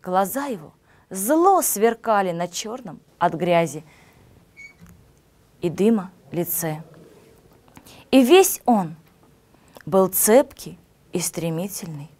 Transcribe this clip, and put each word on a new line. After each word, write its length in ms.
Глаза 420
его 260
зло 540
сверкали 680
на 160
чёрном 520
от 160
грязи 500
и 100
дыма 400
лице. 520
И 120
весь 420
он 300
был 220
цепкий 680
и 80
стремительный 1000